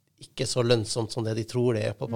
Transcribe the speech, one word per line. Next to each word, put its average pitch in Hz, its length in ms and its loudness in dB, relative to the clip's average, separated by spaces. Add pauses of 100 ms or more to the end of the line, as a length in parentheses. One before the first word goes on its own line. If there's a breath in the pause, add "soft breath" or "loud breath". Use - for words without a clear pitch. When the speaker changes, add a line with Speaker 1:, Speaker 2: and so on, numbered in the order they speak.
(240)
Speaker 1:
ikke - 240 -4
så 127 160 0
lønnsomt 117 480 2
som 117 140 -4
det 110 100 -2
de 113 80 -2
tror 123 300 2
det 107 120 0
er 113 80 -2
på - 140 -6
Speaker 2:
Mm. 117 80 -8